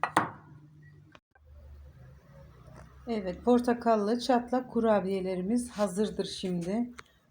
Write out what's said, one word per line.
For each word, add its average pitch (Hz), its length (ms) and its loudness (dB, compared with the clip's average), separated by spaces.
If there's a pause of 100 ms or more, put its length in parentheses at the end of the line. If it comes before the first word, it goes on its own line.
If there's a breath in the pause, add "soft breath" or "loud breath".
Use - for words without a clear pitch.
(3000)
Evet, 190 380 -6
portakallı 240 760 4
çatlak 254 500 0
kurabiyelerimiz 196 1000 0
hazırdır 196 540 -2
şimdi. 190 680 -4 (400 loud breath)